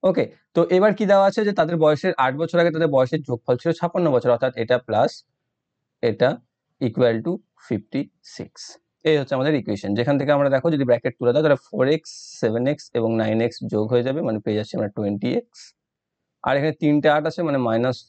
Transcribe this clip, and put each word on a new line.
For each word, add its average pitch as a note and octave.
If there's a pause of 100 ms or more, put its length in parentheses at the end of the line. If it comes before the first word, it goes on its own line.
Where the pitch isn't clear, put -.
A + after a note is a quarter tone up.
ওকে, D#3+ (320)
তো E3 (140)
এবার G3+
কি A3
দেওয়া G3
আছে G#3+
যে G3+
তাদের E3+
বয়সের, D3+ (120)
আট C3
বছর E3
আগে E3+
তাদের D#3+
বয়সের C3
যোগফল B2+
ছিল E3
ছাপান্ন F3
বছর, B2
অর্থাৎ B2+ (100)
এটা B2 (120)
প্লাস A2+ (920)
এটা A#2+ (520)
equal A#2
to E3+ (360)
fifty A#2 (340)
six। - (540)
এই D#3
হচ্ছে C#3
আমাদের C#3+
ইকুয়েশন, G2+
যেখান B2
থেকে C#3
আমরা C#3+
দেখো C3+
যদি C#3
ব্র্যাকেট A#2+
তুলে A#2+
দাও D3
তাহলে C#3+
ফোর C3 (100)
এক্স, - (280)
সেভেন A#2
এক্স D3 (120)
এবং A2+ (120)
নাইন A2
এক্স A#2 (160)
যোগ G#2+
হয়ে B2
যাবে, C3+
মানে A2
পেয়ে G#2+
যাচ্ছি A2
আমরা G#2+
টোয়েন্টি G#2 (100)
এক্স। - (840)
আর C3
এখানে D3
তিনটে D3
আট D3+
আছে, D#3
মানে C#3
মাইনাস A#2 (100)